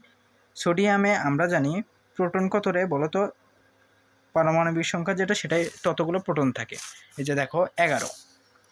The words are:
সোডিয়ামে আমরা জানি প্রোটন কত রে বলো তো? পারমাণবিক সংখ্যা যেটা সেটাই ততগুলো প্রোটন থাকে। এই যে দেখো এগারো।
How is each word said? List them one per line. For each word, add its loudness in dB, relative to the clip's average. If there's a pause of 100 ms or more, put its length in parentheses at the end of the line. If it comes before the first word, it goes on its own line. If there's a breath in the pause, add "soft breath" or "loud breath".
(580 soft breath)
সোডিয়ামে 2
আমরা 0
জানি 0 (460)
প্রোটন 0
কত 0
রে 2
বলো 0
তো? -2 (1120)
পারমাণবিক 2
সংখ্যা -2
যেটা 0
সেটাই 0 (200)
ততগুলো 0
প্রোটন 0
থাকে। -8 (400 loud breath)
এই -4
যে -2
দেখো -2 (180)
এগারো। 0 (640)